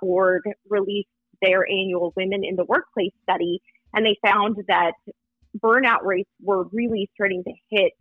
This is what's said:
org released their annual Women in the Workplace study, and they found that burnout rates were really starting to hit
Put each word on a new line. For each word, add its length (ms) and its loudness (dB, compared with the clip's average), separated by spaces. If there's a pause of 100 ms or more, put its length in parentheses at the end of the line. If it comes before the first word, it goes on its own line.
org 440 2 (260)
released 400 -2 (320)
their 260 2
annual 480 -2
Women 260 -4
in 140 -6
the 80 0
Workplace 480 -2 (100)
study, 380 -2 (320)
and 140 0
they 100 0 (100)
found 300 2 (120)
that 240 2 (720)
burnout 400 4
rates 280 -2 (120)
were 300 0
really 400 -4
starting 320 -2
to 80 -10 (160)
hit 320 2